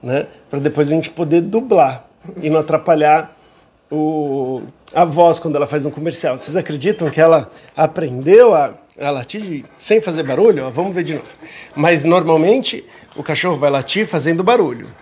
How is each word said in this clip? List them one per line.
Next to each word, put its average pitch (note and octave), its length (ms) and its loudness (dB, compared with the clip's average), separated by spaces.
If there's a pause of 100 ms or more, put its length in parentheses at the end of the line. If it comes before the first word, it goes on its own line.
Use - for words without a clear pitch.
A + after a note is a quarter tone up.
né? B2+ 260 -4 (220)
Pra C#3+ 100 -6
depois D3 280 0
a D3 40 -2
gente D#3+ 180 -2
poder E3+ 320 0
dublar F#3+ 640 0 (340)
e D#3 80 -4
não D#3 100 2
atrapalhar D#3 760 0 (560)
o... C#3+ 720 -4 (320)
a E3+ 100 2
voz E3+ 340 4
quando D3+ 180 -6
ela C#3+ 120 -2
faz D3 180 -4
um D3 60 -6
comercial. D3 460 -6
Vocês C#3+ 180 -10
acreditam E3 540 -4
que C3 100 -4
ela D#3+ 320 4 (240)
aprendeu D#3+ 800 4
a, C3 180 0 (260)
a C#3 100 -6
latir D3 560 -10 (100)
sem - 240 0
fazer E3 240 -4
barulho? C#3+ 420 2
Ó, C3 40 -6
vamos F3 260 -6
ver F3 80 -4
de D#3 120 -6
novo. B2+ 120 -12 (480)
Mas D#3 280 2
normalmente E3+ 800 2 (300)
o D3 80 -12
cachorro E3 340 -4
vai C#3+ 120 2
latir C#3 380 -2
fazendo E3 360 -2
barulho. D#3 440 0 (140)